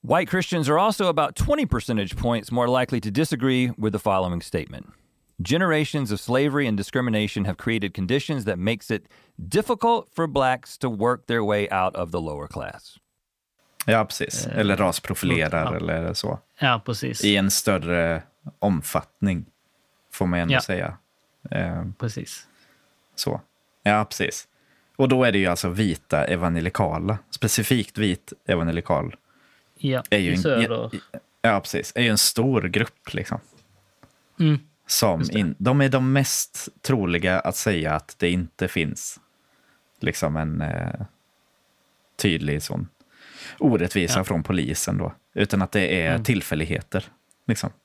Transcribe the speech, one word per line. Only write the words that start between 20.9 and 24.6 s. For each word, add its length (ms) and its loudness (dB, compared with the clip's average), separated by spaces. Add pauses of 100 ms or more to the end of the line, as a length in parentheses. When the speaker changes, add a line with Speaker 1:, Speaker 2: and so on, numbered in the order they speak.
Speaker 2:
Eh, 340 -2 (140)
Speaker 3:
Precis. 480 -10 (680)
Speaker 2:
så. 260 -4 (420)
Ja, 220 2
precis. 420 -6 (480)